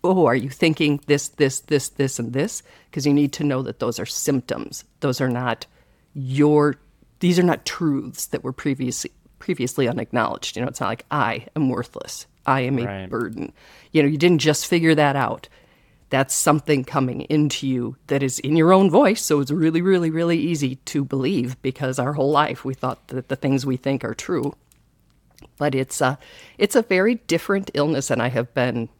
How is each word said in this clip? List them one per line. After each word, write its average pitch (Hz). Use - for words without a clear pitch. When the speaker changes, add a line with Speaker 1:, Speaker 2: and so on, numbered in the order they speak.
Speaker 1:
Oh, 180
are 123
you 131
thinking 151
this, 143
this, 135
this, -
this, -
and 117
this?" 151
'Cause 143
you 143
need 143
to 151
know 135
that 113
those 117
are 107
symptoms. -
Those 131
are 127
not 117
your, 147
these 180
are 180
not -
truths 139
that -
were 131
previously, 135
previously 131
unacknowledged. -
You 113
know, 127
it's -
not 101
like, -
"I 113
am 147
worthless. -
I 135
am 127
a 117
Speaker 2:
Right. 95
Speaker 1:
burden." 110
You 156
know, 139
you 151
didn't 170
just 147
figure 160
that 147
out. 117
That's 135
something 147
coming 131
into 147
you 123
that 139
is 131
in 147
your 165
own 190
voice. 220
So 147
it's 139
really, 165
really, 175
really 170
easy 143
to 139
believe 131
because 131
our 131
whole 143
life 147
we 135
thought -
that 127
the 135
things 135
we 131
think 139
are 113
true. 139
But 143
it's 131
a, 135
it's -
a 226
very 202
different 196
illness, 143
and 117
I 123
have 120
been 120